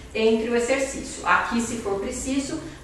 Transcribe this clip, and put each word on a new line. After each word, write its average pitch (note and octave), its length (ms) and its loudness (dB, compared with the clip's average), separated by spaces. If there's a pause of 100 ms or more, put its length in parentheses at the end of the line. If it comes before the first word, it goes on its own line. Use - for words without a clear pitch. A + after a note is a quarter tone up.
(140)
entre A3+ 360 4
o A#3+ 60 2
exercício. - 680 0
Aqui, - 360 2
se - 160 -4
for G3 220 -2
preciso, C#4 600 -4 (240)